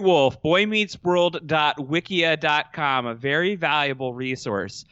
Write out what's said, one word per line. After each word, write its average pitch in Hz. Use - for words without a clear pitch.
Wolf, 143
boy 180
meets 214
world 175
dot 151
wikia 165
dot 151
com, 135
a 117
very 147
valuable 143
resource. 120